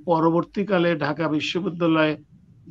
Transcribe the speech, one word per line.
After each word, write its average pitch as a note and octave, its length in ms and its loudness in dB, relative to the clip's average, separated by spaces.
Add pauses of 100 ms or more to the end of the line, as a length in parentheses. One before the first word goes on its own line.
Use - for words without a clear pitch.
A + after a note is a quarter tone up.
পরবর্তীকালে E3+ 960 2
ঢাকা D3 300 -2
বিশ্ববিদ্যালয়ে D#3+ 920 -2 (480)